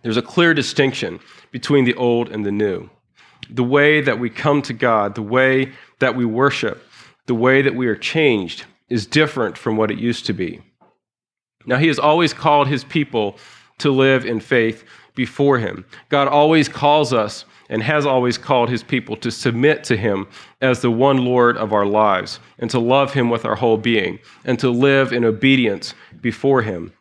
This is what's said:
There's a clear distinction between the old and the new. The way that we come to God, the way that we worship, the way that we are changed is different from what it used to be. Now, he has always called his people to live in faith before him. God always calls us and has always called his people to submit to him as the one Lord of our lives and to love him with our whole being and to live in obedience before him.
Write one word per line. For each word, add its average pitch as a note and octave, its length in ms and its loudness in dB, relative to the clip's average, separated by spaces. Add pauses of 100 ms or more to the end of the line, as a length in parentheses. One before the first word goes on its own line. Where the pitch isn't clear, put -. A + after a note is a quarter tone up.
There's A2+ 140 -4
a B2 60 -2
clear E3+ 300 0
distinction B2 680 -4 (320)
between C3+ 320 0
the A#2+ 100 0
old A#2+ 340 0
and G#2+ 160 -8
the G2+ 80 -2
new. G2 380 -4 (580)
The B2 160 -2
way D3 360 4
that C3 180 -2
we A#2+ 100 -4
come C#3+ 340 0
to C3+ 100 -10
God, G#2+ 420 0
the A2+ 80 -8
way C3 500 0 (280)
that B2+ 160 0
we B2 80 -2
worship, A#2 600 -2 (420)
the B2+ 80 0
way C3 280 4
that C3+ 120 0
we B2 120 -2
are A2 100 0
changed A#2 680 0 (220)
is A2+ 180 -4
different C#3 500 0
from A2 200 -4
what A2 140 0
it - 80 -6
used A#2 280 -4
to A2 60 -4
be. F2 280 -8 (1040)
Now, B2+ 120 -2
he D3+ 100 2
has D3 120 0
always D#3 360 2
called D3 340 2
his C3+ 160 -4
people A2+ 540 -4 (400)
to C#3+ 120 0
live C3+ 340 4
in A2+ 160 -4
faith A2+ 440 -2 (300)
before C3 440 0
him. F#2+ 260 -8 (240)
God C#3 200 2
always D3+ 400 4
calls D3 440 2
us A2 320 -2 (240)
and A2+ 140 -4
has D3 240 0
always B2 320 0
called B2 300 0
his B2 160 -6
people A#2 320 -6
to A#2 140 -6
submit B2+ 520 0
to A#2+ 140 -2
him G2 320 -2 (320)
as C3 200 0
the B2 100 0
one C3 340 2
Lord B2 320 4
of G#2 160 -4
our G#2 120 2
lives G2+ 540 0 (200)
and A#2+ 120 -6
to B2 80 -2
love C3+ 340 0
him B2+ 160 0
with A#2 160 -4
our A2+ 120 -2
whole A2+ 200 2
being G#2 440 -2 (240)
and B2 160 -2
to C3 100 0
live C3+ 420 2
in A#2+ 120 -2
obedience A2+ 680 0 (280)
before B2+ 420 0
him. F2+ 380 -8